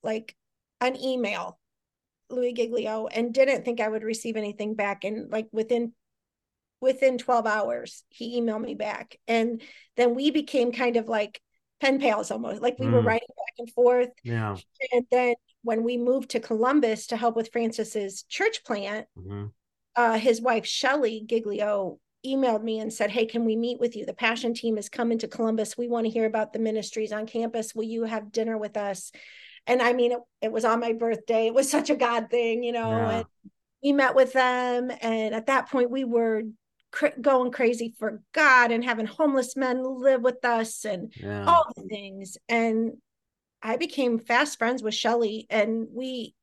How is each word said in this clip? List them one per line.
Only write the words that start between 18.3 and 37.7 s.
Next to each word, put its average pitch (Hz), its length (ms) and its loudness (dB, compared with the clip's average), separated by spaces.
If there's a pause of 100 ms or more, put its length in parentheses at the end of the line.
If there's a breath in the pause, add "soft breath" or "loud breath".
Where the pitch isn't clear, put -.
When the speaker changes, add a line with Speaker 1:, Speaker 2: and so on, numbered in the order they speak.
Speaker 1:
plant, 208 420 -6 (100)
Speaker 2:
Mm-hmm. 101 280 -8 (500)
Speaker 1:
uh, 226 220 4
his 226 240 2
wife, 226 240 0
Shelley 254 600 0
Giglio, 208 720 -2 (260)
emailed 262 380 0
me 220 160 -2
and 220 120 -6
said, 214 200 -2
"Hey, 226 140 2
can 233 200 -2
we 220 100 2
meet 233 240 -2
with 233 160 -2
you? 208 100 -8
The - 80 -8
Passion 226 400 0
team 226 240 -2
is 202 120 -8
coming 233 300 -2
to 226 100 -6
Columbus. 220 480 -2
We 240 100 -4
wanna 233 220 0
hear 220 160 0
about 220 260 -2
the 233 80 -6
ministries 220 540 -4
on 214 140 -6
campus. 226 480 -4
Will 226 80 -4
you 226 200 -4
have 214 280 -6
dinner 226 260 -2
with 214 180 -6
us?" 202 360 -6 (560 loud breath)
And 247 140 4
I 240 120 4
mean, 240 200 2
it, 240 60 -4 (220)
it 220 100 -2
was 220 140 0
on 233 160 4
my 233 120 -2
birthday. 226 540 0
It 226 60 0
was 269 160 4
such 294 200 0
a 294 60 4
God 233 340 0
thing, 233 340 0
you 240 100 -2
know, 233 160 -2
Speaker 2:
Yeah. 220 200 2
Speaker 1:
and 226 160 -2 (560)
we 285 120 4
met 269 220 4
with 254 180 6
them. 247 580 2 (100)
And 220 340 0
at 226 100 -4
that 262 240 2
point, 247 220 2
we 269 140 -2
were 226 380 0 (480)
cr-, 294 300 -2
going 254 300 4
crazy 233 460 0